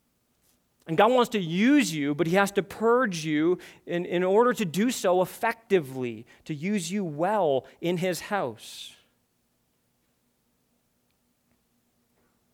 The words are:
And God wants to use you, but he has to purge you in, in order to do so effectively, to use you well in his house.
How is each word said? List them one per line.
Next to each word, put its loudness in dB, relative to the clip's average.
And -2
God 6
wants 4
to 0
use 2
you, -2
but -2
he 2
has 2
to 0
purge 0
you 0
in, -4
in -2
order 4
to -2
do 0
so 2
effectively, -2
to -8
use -4
you -4
well 0
in -2
his -2
house. -8